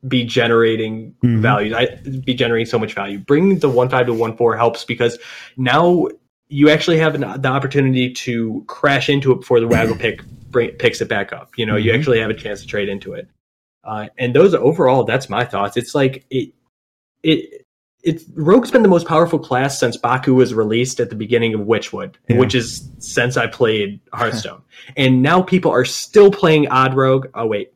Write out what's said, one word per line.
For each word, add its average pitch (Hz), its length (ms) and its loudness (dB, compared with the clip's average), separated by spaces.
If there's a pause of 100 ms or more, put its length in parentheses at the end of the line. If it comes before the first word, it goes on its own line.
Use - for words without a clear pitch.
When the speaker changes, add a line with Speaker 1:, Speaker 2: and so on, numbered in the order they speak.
Speaker 1:
be 123 180 -2
generating 113 960 0
Speaker 2:
Mm-hmm. 117 180 2
Speaker 1:
value. 107 340 0
I, 120 200 -2 (300)
be 127 80 -2
generating 117 340 -2
so 117 120 -2
much 107 140 -6
value. 101 260 -8
Bringing 170 400 2
the 147 100 2
one 123 200 2
five 127 180 2
to 120 60 0
one 113 240 -2
four 117 180 2
helps 113 300 -2
because 120 320 -2 (400)
now 156 500 2 (420)
you 147 200 4
actually 160 300 2
have 156 160 0
an, 143 60 -4 (200)
the 135 60 -2
opportunity 131 680 0
to 117 540 -6
crash 139 420 0
into 139 220 2
it 123 80 2
before 123 200 2
the 113 80 0
Waggle 113 280 2
pick - 260 -4 (300)
bring, 117 200 0
picks - 300 -2
it 110 80 -4
back 101 240 -4
up. - 240 -18
You 117 80 -2
know, 107 120 0
you 107 120 0
Speaker 2:
Mm-hmm. 113 100 2
Speaker 1:
actually 131 200 2
have 110 100 -4
a 110 60 -4
chance 104 260 -12
to - 60 -20
trade 101 220 -4
into 98 240 -10
it. - 140 -14 (560)
Uh, 107 260 -10 (100)
and 123 160 -2
those 175 180 6
overall, 131 500 2
that's 117 260 -2
my 117 160 -2
thoughts. 101 320 -4
It's - 180 -8
like, 135 340 -2
it, - 240 -6 (680)
it, - 420 -2 (380)
it's, 160 220 -4 (100)
Rogue's 180 340 2
been 240 140 2
the 208 60 6
most 170 180 2
powerful 165 320 0
class 131 400 -4
since - 180 -2
Baku 127 380 0
was 127 180 4
released 113 460 -2
at 120 100 -2
the 113 60 -12
beginning 113 400 -2
of 104 60 -4
Witchwood, 107 540 -4 (140)
Speaker 2:
Yeah. 120 80 2
Speaker 1:
which 123 160 2
is - 340 -6 (120)
since 123 360 -4
I 117 120 -2
played 104 580 -2
Speaker 2:
<laughs> - 80 -20
Speaker 1:
Hearthstone. 110 480 -6 (340)
And 131 280 4
now 170 180 4
people 180 300 0
are 131 140 2
still - 440 6
playing 156 380 2
Odd 131 260 2
Rogue. 131 400 2
Oh, 117 140 -6
wait. 104 280 -6